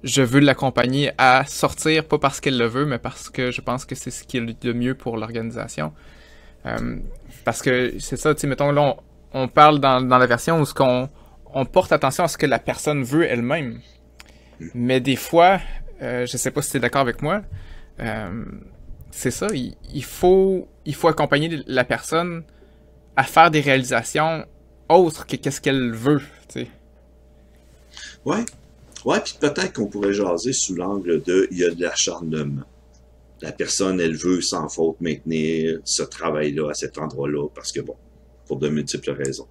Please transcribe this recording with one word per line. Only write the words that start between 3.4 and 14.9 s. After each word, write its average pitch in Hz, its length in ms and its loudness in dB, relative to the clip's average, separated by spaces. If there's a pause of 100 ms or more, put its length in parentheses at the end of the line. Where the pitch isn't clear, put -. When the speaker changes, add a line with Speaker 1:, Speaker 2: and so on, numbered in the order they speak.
Speaker 1:
je - 80 -6
pense 123 260 -6
que 135 100 -10
c'est - 160 -12
ce - 120 -14
qui - 140 -6
est 117 260 -6
le 120 100 -2
mieux 120 220 -2
pour 117 220 -8
l'organisation. 113 760 -8 (720)
Euh, 58 320 -6 (460)
parce - 180 -2
que 127 380 0
c'est - 180 -8
ça, 151 160 0
tu - 80 -4
sais, 147 60 -2
mettons, 143 240 0
là, 143 260 2 (360)
on, 131 100 -2
on 123 40 -2
parle 151 320 8
dans, 131 220 4
dans 127 160 4
la 127 80 8
version 151 360 2
où 143 40 4
ce - 80 -8
qu'on, 127 360 2 (440)
on 135 120 0
porte 185 260 2
attention 147 320 2
à 165 40 2
ce - 100 -4
que - 80 0
la 123 140 2
personne 143 440 -2
veut 143 220 2
elle-même. 123 560 -2 (760)
Speaker 2:
Mm. 82 140 -14
Speaker 1:
Mais 123 280 2